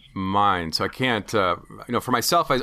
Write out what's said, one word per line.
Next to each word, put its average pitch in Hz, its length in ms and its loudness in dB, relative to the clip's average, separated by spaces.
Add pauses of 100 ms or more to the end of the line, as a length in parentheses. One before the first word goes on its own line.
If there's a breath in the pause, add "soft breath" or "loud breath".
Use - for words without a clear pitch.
(160)
mind. 95 580 0
So 101 120 -2
I - 20 -2
can't, 117 480 -2
uh, 92 220 4 (300)
you - 40 -6
know, 117 80 0
for - 120 -4
myself, 160 380 2
I, 131 140 2